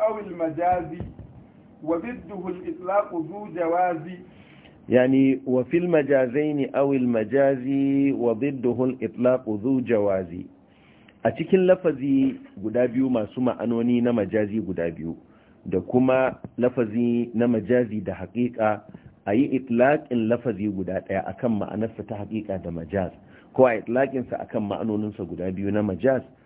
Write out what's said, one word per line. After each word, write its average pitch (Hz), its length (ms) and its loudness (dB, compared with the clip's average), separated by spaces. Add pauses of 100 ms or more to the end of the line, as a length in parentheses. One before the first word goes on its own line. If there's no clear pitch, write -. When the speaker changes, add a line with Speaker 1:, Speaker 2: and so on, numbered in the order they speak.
Speaker 1:
أو 214 180 0
المجاز 170 720 -2 (960)
وضده 202 640 -6
الإطلاق 180 640 -4
ذو 170 260 -6 (140)
جواز. 170 520 0 (840)
Speaker 2:
يعني 131 580 4
وفي 127 320 2
المجازين 143 960 2
أو 139 180 2
المجاز 127 760 2 (520)
وضده 120 680 0
الإطلاق 127 640 0
ذو 117 320 0
جواز. 101 520 0 (920)
A 117 80 2
cikin 185 340 2
lafazi 139 680 2 (240)
guda 117 280 0
biyu 131 220 0
masu 113 300 -2
ma'anoni 120 600 2
na 120 120 2
majazi 107 480 0
guda 85 300 -2
biyu 80 260 -8 (500)
da 92 140 0
kuma 127 560 2 (220)
lafazi 120 760 0
na 120 140 2
majazi 113 560 2
da 95 100 -6
haƙiƙa 107 640 -2 (440)
a 101 80 0
yi 135 240 4
itlaƙin 123 720 2
lafazi 113 400 -2
guda 95 320 -4
ɗaya 95 260 -4
a 95 60 -8
kan 113 260 -2
ma'anarsa 107 480 -6
ta 113 140 -8
haƙiƙa 98 420 -6
da 87 80 -10
majaz 85 400 -4 (440)
ko 131 120 6
a 110 140 2
itlaƙinsa 127 560 -2
a - 80 -6
kan 104 240 -4
ma'anoninsa 104 560 -4
guda 87 260 -8
biyu 98 220 -4
na 104 100 0
majaz 107 380 0 (260)